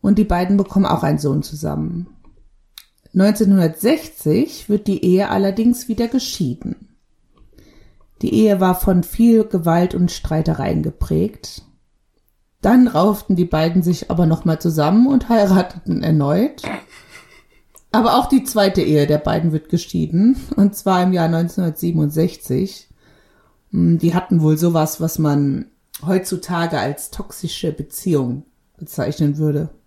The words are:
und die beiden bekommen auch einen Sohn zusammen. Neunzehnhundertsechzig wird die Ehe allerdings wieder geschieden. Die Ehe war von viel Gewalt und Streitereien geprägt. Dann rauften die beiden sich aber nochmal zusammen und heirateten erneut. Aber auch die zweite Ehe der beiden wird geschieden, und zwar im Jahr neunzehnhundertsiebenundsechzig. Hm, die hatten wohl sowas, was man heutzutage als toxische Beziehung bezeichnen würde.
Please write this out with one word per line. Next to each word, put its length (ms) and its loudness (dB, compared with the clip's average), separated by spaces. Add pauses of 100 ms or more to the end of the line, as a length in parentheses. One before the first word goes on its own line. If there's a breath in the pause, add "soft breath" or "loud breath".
und 160 4
die 80 4
beiden 320 0
bekommen 280 2
auch 180 0
einen 160 0
Sohn 220 0
zusammen. 760 -8 (960)
Neunzehnhundertsechzig 1500 0
wird 200 -2
die 180 -2
Ehe 240 2
allerdings 580 0
wieder 220 -2
geschieden. 880 -6 (1200 soft breath)
Die 120 -2
Ehe 260 4
war 160 2
von 280 2
viel 420 2
Gewalt 500 0
und 160 0
Streitereien 720 -2
geprägt. 800 -6 (1000)
Dann 280 6
rauften 480 2
die 80 2
beiden 380 0
sich 280 -2
aber 140 2
nochmal 340 0
zusammen 480 2
und 220 0
heirateten 720 2
erneut. 580 0 (1300 loud breath)
Aber 280 2
auch 80 -2
die 160 2
zweite 400 0
Ehe 240 2
der 100 2
beiden 340 -2
wird 160 -6
geschieden, 720 0 (160)
und 200 2
zwar 260 0
im 100 2
Jahr 160 2
neunzehnhundertsiebenundsechzig. 1600 -2 (840 soft breath)
Hm, 260 2
die 160 0
hatten 300 0
wohl 140 2
sowas, 440 0
was 160 -4
man 540 -2 (340)
heutzutage 760 -4
als 300 -6
toxische 600 -8
Beziehung 720 -4 (340)
bezeichnen 600 -4
würde. 320 -2 (160)